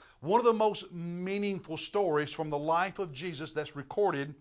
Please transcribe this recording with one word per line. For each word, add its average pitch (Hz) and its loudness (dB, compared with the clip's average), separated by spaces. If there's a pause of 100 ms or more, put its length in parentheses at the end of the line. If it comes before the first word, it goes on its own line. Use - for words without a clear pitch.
(200)
one 185 4
of 247 2
the 240 8
most 214 2
meaningful 180 -4
stories 156 0
from 156 -6
the 147 0
life 170 0
of 185 -4
Jesus 147 -8
that's 151 -4
recorded 151 0